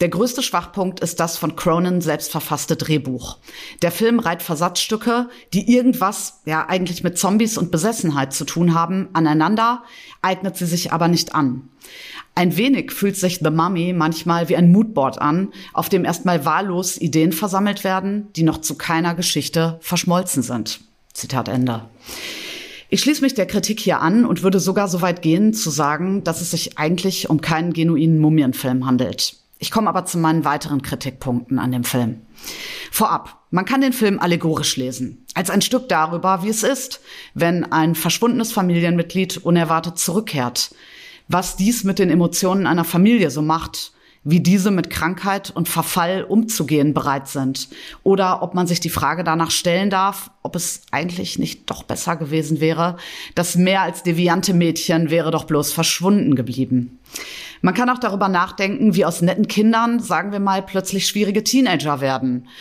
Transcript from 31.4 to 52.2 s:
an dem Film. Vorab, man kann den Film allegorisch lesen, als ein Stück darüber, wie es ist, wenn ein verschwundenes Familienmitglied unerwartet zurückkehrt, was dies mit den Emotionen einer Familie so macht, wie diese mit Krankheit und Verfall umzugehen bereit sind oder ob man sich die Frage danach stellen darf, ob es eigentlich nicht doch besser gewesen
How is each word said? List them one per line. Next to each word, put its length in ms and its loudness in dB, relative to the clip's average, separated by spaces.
an 140 -2
dem 140 -2
Film. 360 -2
Vorab, 580 -2
man 160 0
kann 160 0
den 120 2
Film 260 0
allegorisch 580 0
lesen, 560 -6
als 160 -2
ein 120 2
Stück 280 0
darüber, 540 0
wie 60 -2
es 140 -2
ist, 360 -2
wenn 380 0
ein 240 2
verschwundenes 560 0
Familienmitglied 840 0
unerwartet 600 0
zurückkehrt, 800 -4
was 280 -2
dies 280 0
mit 140 0
den 120 4
Emotionen 580 2
einer 160 2
Familie 480 4
so 100 -4
macht, 520 -4
wie 160 4
diese 320 4
mit 180 0
Krankheit 600 -2
und 160 -2
Verfall 560 0
umzugehen 720 2
bereit 340 -2
sind 400 -4
oder 380 2
ob 120 -6
man 140 0
sich 120 0
die 100 -4
Frage 340 -2
danach 280 0
stellen 380 0
darf, 420 -2
ob 120 -6
es 260 -6
eigentlich 480 -4
nicht 300 -6
doch 140 -8
besser 320 -4
gewesen 440 -2